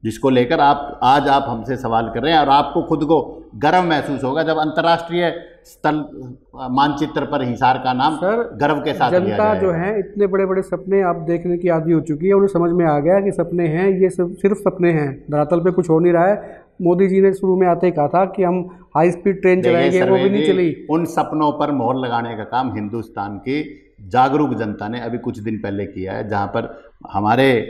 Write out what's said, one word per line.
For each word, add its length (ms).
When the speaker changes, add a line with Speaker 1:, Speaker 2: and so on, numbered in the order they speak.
Speaker 1:
जिसको 260
लेकर 300
आप, 420
आज 260
आप 200
हमसे 280
सवाल 380
कर 80
रहे 100
हैं 80
और 80
आपको 340
खुद 220
को 520
गर्व 260
महसूस 420
होगा 180
जब 160
अंतर्राष्ट्रीय 760
स्थल, 320
अ, 760
मानचित्र 540
पर 180
हिसार 360
का 140
नाम 240
Speaker 2:
सर, 400
Speaker 1:
गर्व 180
के 180
साथ 180
लिया 100
Speaker 2:
जनता 160
Speaker 1:
जाएगा। 240
Speaker 2:
जो 100
है, 280
इतने 280
बड़े-बड़े 360
सपने 400
आप 140
देखने 420
की 100
आदी 240
हो 80
चुकी 260
है, 60
उन्हें 160
समझ 220
में 160
आ 120
गया 220
कि 120
सपने 360
हैं, 320
ये 100
सब 240
सिर्फ 220
सपने 360
हैं, 380
धरातल 300
पे 100
कुछ 200
हो 100
नहीं 120
रहा 140
है। 360
मोदी 240
जी 140
ने 120
शुरू 280
में 60
आते 200
ही 60
कहा 160
था 160
कि 180
हम 360
हाई 140
speed 320
train 180
Speaker 1:
देखिए, 120
Speaker 2:
चलाएंगे, 300
वो 140
भी 140
नहीं 160
Speaker 1:
सर्वे 180
जी, 80
Speaker 2:
चली। 180
Speaker 1:
उन 140
सपनों 480
पर 200
मोहर 240
लगाने 400
का 80
काम 300
हिंदुस्तान 640
की 440
जागरूक 540
जनता 340
ने 120
अभी 180
कुछ 200
दिन 200
पहले 280
किया 260
है, 160
जहाँ 180
पर 360
हमारे 580